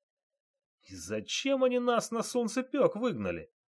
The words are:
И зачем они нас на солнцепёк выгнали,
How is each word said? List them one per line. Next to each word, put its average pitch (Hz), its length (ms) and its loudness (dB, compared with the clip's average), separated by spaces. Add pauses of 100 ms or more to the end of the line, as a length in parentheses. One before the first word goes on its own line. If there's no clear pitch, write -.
(840)
И 95 120 -18
зачем 107 720 -2
они 247 140 4
нас 240 320 2
на 226 120 -2
солнцепёк 247 760 0
выгнали, 104 540 -2 (200)